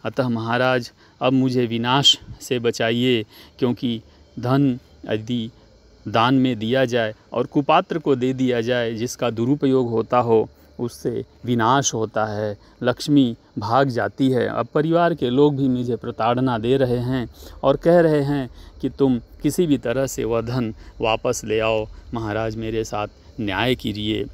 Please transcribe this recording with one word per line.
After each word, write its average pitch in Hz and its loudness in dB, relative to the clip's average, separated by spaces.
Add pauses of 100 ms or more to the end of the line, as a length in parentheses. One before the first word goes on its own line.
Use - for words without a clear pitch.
अतः 127 -2
महाराज, 120 0 (300)
अब 131 2
मुझे 127 2
विनाश 123 2 (220)
से 123 -4
बचाइए, 117 2 (360)
क्योंकि 120 -2 (380)
धन 131 2 (320)
यदि 113 -4 (580)
दान 117 4
में 127 2
दिया 120 0
जाए 117 -2 (180)
और 123 -2
कुपात्र 165 0
को 147 2
दे 127 0
दिया 123 0
जाए, 120 -2
जिसका 120 -4
दुरुपयोग 131 0
होता 113 0
हो, 117 2 (320)
उससे 117 -6 (200)
विनाश 123 2
होता 110 -2
है, 107 -4 (240)
लक्ष्मी 123 2 (220)
भाग 120 2
जाती 117 -2
है। 117 0
अब 117 -4
परिवार 165 2
के 127 -2
लोग 143 4
भी 139 0
मुझे 123 -2
प्रताड़ना 120 -2
दे 120 0
रहे 123 2
हैं 123 -4 (340)
और 139 2
कह 170 4
रहे 156 2
हैं 139 -2 (300)
कि 131 -4
तुम 131 2
किसी - -2
भी 139 2
तरह 123 -2
से 127 -6
वह 117 0
धन 117 -4 (260)
वापस 117 0
ले 107 -2
आओ, 110 0 (280)
महाराज 110 -4
मेरे 110 -4
साथ 104 -6 (340)
न्याय 107 0
कीजिए। 107 -4